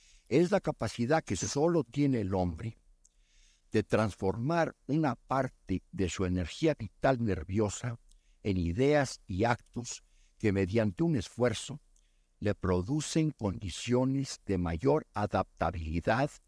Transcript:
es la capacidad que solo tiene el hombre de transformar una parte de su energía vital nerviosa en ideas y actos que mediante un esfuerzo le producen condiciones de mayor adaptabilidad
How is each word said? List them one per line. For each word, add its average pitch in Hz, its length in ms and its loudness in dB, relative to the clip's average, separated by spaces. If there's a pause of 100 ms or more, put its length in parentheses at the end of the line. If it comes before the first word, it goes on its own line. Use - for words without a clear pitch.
(280)
es 170 240 4
la 196 80 4
capacidad 117 640 -2
que 107 100 -4
solo 147 480 0
tiene 135 380 0
el 98 160 -2
hombre 92 420 -2 (960)
de 107 100 2
transformar 117 920 0 (120)
una 143 300 0
parte - 680 -4 (100)
de 90 160 0
su 95 160 -4
energía 90 540 0
vital 123 440 0
nerviosa 95 760 -2 (440)
en 101 140 0
ideas 123 720 2
y 92 180 -2
actos - 580 -4 (360)
que 110 140 2
mediante 98 500 2
un 165 140 0
esfuerzo 117 640 -2 (580)
le 101 160 0
producen 139 800 0
condiciones 123 1120 -2
de 98 100 0
mayor 87 560 0
adaptabilidad 95 1160 -2 (180)